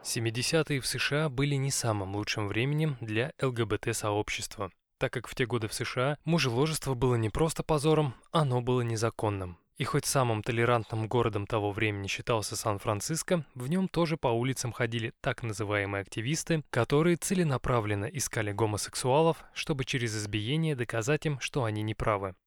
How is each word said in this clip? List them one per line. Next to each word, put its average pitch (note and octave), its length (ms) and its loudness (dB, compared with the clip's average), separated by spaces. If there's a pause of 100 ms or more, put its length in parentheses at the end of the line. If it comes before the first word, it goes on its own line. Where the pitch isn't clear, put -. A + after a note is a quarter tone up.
Семидесятые B2 680 0
в - 80 -6
С C3 100 -4
Ш D3 280 0
А D3+ 40 0
были C#3 240 2
не C3+ 160 0
самым G2+ 460 0
лучшим G#2 320 -2
временем C#3 520 0
для A2+ 380 -2
Л C3+ 140 0
Г A#2 160 0
Б G2+ 100 0
Т A#2 160 -2
сообщества, G#2 800 -2 (260)
так - 160 -2
как B2 140 -6
в - 80 -12
те C3 100 2
годы A2 220 -2
в - 80 -8
С A#2+ 100 -4
Ш - 160 -2
А C#3+ 240 0
мужеложество C#3+ 680 2
было B2 180 4
не A2+ 160 2
просто D#3+ 320 0
позором, D3+ 540 2 (160)
оно C3+ 280 2
было B2 220 2
незаконным. G#2+ 760 0 (180)
И D3 60 -4
хоть - 240 0
самым A#2+ 340 2
толерантным A#2 680 2
городом G#2+ 380 2
того G#2 260 0
времени G2+ 360 0
считался A2 480 -2
Сан-Франциско, A#2 1000 0
в B2 160 -8
нём F#3 180 2
тоже D#3+ 300 0
по C3+ 120 0
улицам A#2+ 420 0
ходили A#2 500 -2
так - 220 -2
называемые G2+ 580 -2
активисты, D3 680 -2
которые D#3 460 4
целенаправленно B2 880 2
искали A2+ 460 -2
гомосексуалов, B2 840 2 (160)
чтобы C3+ 320 -4
через A2+ 320 -2
избиение A2 580 0
доказать A#2+ 520 -2
им, C#3+ 120 -2
что - 260 -2
они G#2+ 180 0
неправы. G#2+ 500 0 (120)